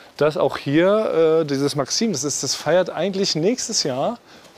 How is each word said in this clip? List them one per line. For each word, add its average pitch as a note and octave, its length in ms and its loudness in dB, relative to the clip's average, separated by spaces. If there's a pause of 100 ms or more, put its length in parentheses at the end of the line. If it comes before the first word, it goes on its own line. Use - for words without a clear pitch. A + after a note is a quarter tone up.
(180)
dass D3+ 200 2
auch C#3+ 200 0
hier, E3 840 2
äh, D#3 40 -2
dieses C#3 300 -2
Maxim, F#3+ 360 -2
das C#3+ 120 -4
ist, C#3+ 200 -4
das C3+ 120 -4
feiert F3 340 0
eigentlich F#3+ 460 -2
nächstes G#3 480 0
Jahr D3+ 360 -4 (380)